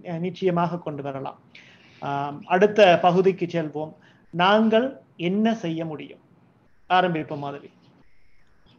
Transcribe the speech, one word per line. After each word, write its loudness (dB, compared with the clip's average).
ஆ, -8
நிச்சயமாக -2
கொண்டு -10
வரலாம். -12
ஆம், -6
அடுத்த 6
பகுதிக்கு 2
செல்வோம். -6
நாங்கள் 2
என்ன -2
செய்ய -6
முடியும்? -12
ஆரம்பிப்போம் -2
மாதவி. -12